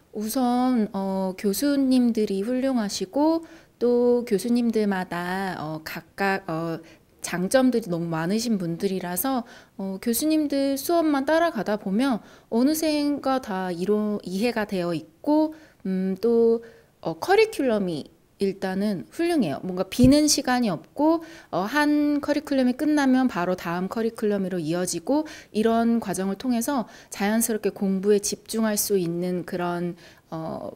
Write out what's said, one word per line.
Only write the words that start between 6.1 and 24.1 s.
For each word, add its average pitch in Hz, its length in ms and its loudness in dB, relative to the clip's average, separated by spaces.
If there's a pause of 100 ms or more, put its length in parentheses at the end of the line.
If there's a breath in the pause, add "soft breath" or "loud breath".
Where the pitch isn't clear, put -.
어, 165 280 -4 (440 loud breath)
장점들이 233 640 2
너무 170 160 -2
많으신 190 540 -2
분들이라서, 180 840 -4 (340 loud breath)
어, 190 240 -6
교수님들 277 760 0
수업만 302 480 0
따라가다 302 540 0
보면 220 420 0 (300 loud breath)
어느샌가 294 880 0
다 185 300 -4
이로-, 208 540 0
이해가 214 420 -2
되어 175 260 -2
있고, 311 640 0 (320 loud breath)
음, 190 340 -2
또, 233 420 4 (380 loud breath)
어, - 180 -6
커리큘럼이 247 920 0 (300)
일단은 190 680 -2
훌륭해요. 320 520 0
뭔가 185 220 -2
비는 277 420 6
시간이 247 440 0
없고, 311 520 0 (280 loud breath)
어, 165 100 -2
한 294 600 2
커리큘럼이 277 560 0
끝나면 269 520 4
바로 180 260 -2
다음 180 340 -4
커리큘럼으로 208 720 -2